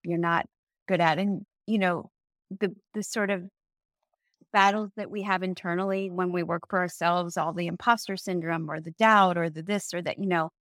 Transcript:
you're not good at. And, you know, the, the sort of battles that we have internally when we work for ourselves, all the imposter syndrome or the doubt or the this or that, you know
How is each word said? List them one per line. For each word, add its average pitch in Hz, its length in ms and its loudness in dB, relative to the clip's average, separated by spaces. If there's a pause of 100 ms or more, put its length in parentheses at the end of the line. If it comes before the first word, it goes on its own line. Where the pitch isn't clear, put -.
you're 170 140 -2
not 170 280 2 (420)
good 175 120 2
at. 160 180 4
And, 202 260 -2 (220)
you 214 120 0
know, 175 320 0 (400)
the, 190 240 -4 (200)
the 214 80 -6
sort 202 280 -2
of 190 180 -4 (1040)
battles 202 440 4
that 208 140 -8
we 202 120 -6
have 190 200 -2
internally 190 680 -2
when 180 220 -2
we 175 100 -2
work 165 260 -4
for 190 100 -2
ourselves, 175 580 0
all 165 160 -2
the 170 140 -4
imposter 196 500 0
syndrome 165 540 -4
or 156 100 -6
the 165 120 -12
doubt 202 460 6
or 170 100 0
the 160 140 -8
this 196 320 -4
or 175 80 -4
that, - 160 -4
you 196 80 -4
know 165 240 2 (120)